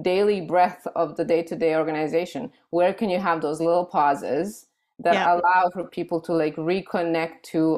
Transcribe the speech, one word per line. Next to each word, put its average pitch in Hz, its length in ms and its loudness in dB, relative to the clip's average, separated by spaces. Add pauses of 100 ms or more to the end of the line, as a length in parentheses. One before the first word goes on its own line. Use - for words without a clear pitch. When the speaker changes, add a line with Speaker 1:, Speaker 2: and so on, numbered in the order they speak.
Speaker 1:
daily 190 420 2
breath 180 520 0
of 160 220 -2
the 165 80 -2
day-to-day 165 500 0
organization. 156 800 -2 (180)
Where 175 240 2
can 220 160 -4
you 180 80 0
have 175 220 0
those 156 200 -4
little 170 260 2
pauses 143 800 -2 (340)
that 170 140 2
Speaker 2:
Yeah. 180 180 2
Speaker 1:
allow 180 400 2
for 180 120 -8
people 175 380 -6
to, 175 100 -4
like, 156 240 0
reconnect 165 880 -2
to, 160 360 0